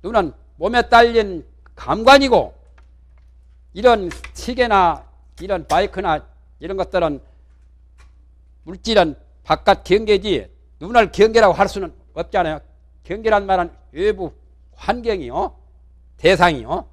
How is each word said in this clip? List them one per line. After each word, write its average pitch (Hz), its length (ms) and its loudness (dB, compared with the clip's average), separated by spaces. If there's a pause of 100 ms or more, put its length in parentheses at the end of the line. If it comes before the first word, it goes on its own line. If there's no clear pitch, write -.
눈은 190 300 -2 (240)
몸에 233 320 -2
딸린 226 580 2 (280)
감관이고, 226 800 2 (1160)
이런 208 380 2 (240)
시계나 214 720 0 (340)
이런 180 260 -6
바이크나 170 600 -2 (340)
이런 185 160 -10
것들은 170 440 -4 (1400)
물질은 180 520 0 (260)
바깥 190 420 0
경계지, 196 680 0 (300)
눈을 214 320 0
경계라고 220 420 4
할 196 140 -6
수는 185 260 -10 (200)
없잖아요. 160 460 -6 (440)
경계란 208 420 -2
말은 180 240 -2 (220)
외부 185 400 -4 (420)
환경이요, 208 840 -6 (600)
대상이요. 165 760 0